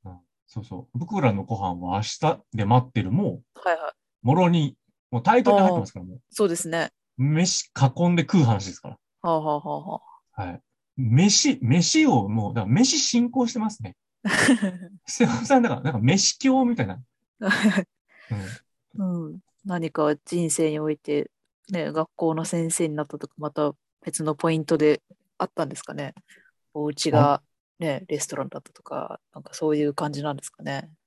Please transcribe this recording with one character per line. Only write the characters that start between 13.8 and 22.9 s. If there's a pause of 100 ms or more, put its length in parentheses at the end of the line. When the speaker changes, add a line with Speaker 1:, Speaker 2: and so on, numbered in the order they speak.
Speaker 1:
ね。 (280)
Speaker 2:
<laughs>
Speaker 1:
瀬
尾 (180)
さ
ん、
だ
か
ら、
な
ん
か
飯
教
み
た
い
な。 (380)
Speaker 2:
<laughs>
は
い
は
い。 (1120)
Speaker 1:
う
ん。
Speaker 2:
う
ん。 (260)
何
か (100)
人
生
に
お
い
て、 (400)
ね、
学
校
の
先
生
に